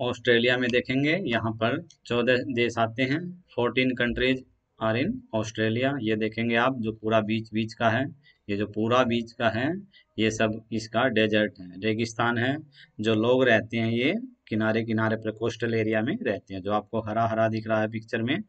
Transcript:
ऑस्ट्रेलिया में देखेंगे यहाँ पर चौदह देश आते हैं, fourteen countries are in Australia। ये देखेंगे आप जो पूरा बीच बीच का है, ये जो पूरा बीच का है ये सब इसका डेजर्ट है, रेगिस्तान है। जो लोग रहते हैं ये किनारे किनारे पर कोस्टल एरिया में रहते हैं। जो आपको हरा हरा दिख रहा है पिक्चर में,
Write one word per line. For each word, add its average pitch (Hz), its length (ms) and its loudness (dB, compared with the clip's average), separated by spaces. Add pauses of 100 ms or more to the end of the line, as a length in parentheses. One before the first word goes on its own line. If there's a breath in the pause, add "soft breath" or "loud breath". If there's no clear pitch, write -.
ऑस्ट्रेलिया 120 560 2
में 127 120 0
देखेंगे 131 480 0
यहाँ 117 340 -2
पर 120 360 -2 (180)
चौदह 120 320 2
देश 120 400 -2
आते 113 260 0
हैं, 156 400 -4 (160)
fourteen 123 320 2 (100)
countries 120 360 2 (460)
are 113 220 2
in 233 80 -2 (220)
Australia। 110 680 0
ये 110 140 0
देखेंगे 113 400 -2
आप 131 240 2
जो 110 120 -4
पूरा 110 300 0
बीच 110 320 -4
बीच 113 200 -2
का - 160 2
है, 135 360 -2 (240 soft breath)
ये 101 80 -2
जो 104 100 -2
पूरा 113 360 2
बीच 117 280 -2
का 117 180 -2
है 127 240 -2 (460 soft breath)
ये 110 120 4
सब 110 400 -2
इसका 113 360 0
डेजर्ट 107 520 2
है, 90 200 -16
रेगिस्तान 113 580 0
है। 131 200 0 (420 loud breath)
जो 110 160 2
लोग 123 280 4
रहते 113 340 2
हैं 113 140 0
ये 127 220 0 (340)
किनारे 110 360 0
किनारे 110 320 0
पर 110 160 -4
कोस्टल 113 420 -4
एरिया 110 280 0
में 156 200 -2
रहते 98 320 -4
हैं। 95 80 -8
जो 98 100 -4
आपको 104 300 -2
हरा 110 260 -2
हरा 110 200 0
दिख 110 200 -4
रहा 110 140 0
है 110 60 0
पिक्चर 113 340 -6
में, 151 280 -2